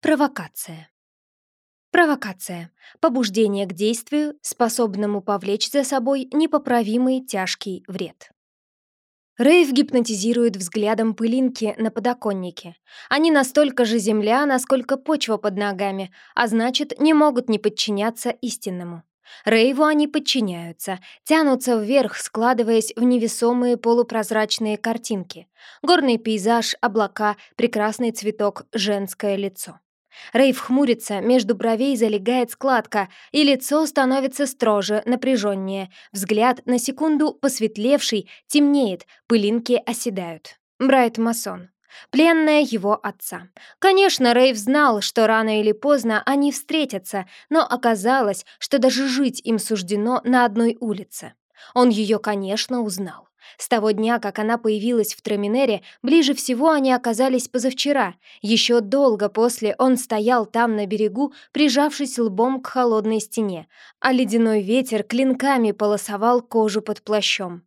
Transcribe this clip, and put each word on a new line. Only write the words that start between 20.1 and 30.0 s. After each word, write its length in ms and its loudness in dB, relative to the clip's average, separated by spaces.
тянутся 520 2
вверх, 420 0
складываясь 760 0
в 80 -2
невесомые 720 0
полупрозрачные 1000 -2
картинки. 720 -6
Горный 360 2
пейзаж, 640 0
облака, 560 -2
прекрасный 560 -2
цветок, 640 -4
женское 640 -4
лицо. 440 -10